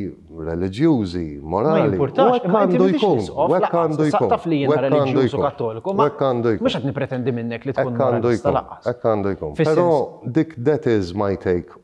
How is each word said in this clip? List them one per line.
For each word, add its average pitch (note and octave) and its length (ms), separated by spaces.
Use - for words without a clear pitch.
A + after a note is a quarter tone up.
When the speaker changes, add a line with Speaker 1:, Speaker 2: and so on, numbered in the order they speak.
Speaker 1:
reliġjużi, F2+ 920
morali. F#2+ 420
Speaker 2:
Ma - 20
jimpurtax, B2 400
Speaker 1:
U B3 80
hekk A#3 160
Speaker 2:
imma G#3 140
inti F3+ 140
Speaker 1:
għandu G#3+ 80
Speaker 2:
m'intix B3 160
Speaker 1:
jkun, E3 200
Speaker 2:
tisqof, F2+ 160
Speaker 1:
u D3 160
hekk F#3 80
Speaker 2:
laqqas, E3+ 220
Speaker 1:
għandu D#3 260
Speaker 2:
sa-, G3+ 80
Speaker 1:
jkun, G#2+ 160
Speaker 2:
taf - 140
li D#3+ 100
jiena C#3 140
Speaker 1:
u - 20
hekk D3 140
għandu D3+ 100
Speaker 2:
reliġjuż C#3+ 240
u B2+ 160
Speaker 1:
jkun, - 80
Speaker 2:
kattoliku, A#2 460
Speaker 1:
u G3 80
Speaker 2:
ma D3 100
Speaker 1:
hekk C#3+ 160
għandu A#2+ 300
jkun. G#3+ 100
Speaker 2:
mhux A3+ 140
qed C3 100
nipretendi C3 480
minnek A#2 280
li C3+ 120
tkun C3 160
Speaker 1:
Hekk A#2+ 80
għandu A#2+ 240
Speaker 2:
moralista, A#2+ 240
Speaker 1:
jkun, E2+ 100
Speaker 2:
laqqas. - 300
Speaker 1:
hekk B2 220
għandu G2 240
jkun. D2+ 200
Speaker 2:
Fis-sens D#3 220
Speaker 1:
Però D3+ 560
dik, D#3 240
that C3 300
is G2 260
my G2+ 220
take F2 340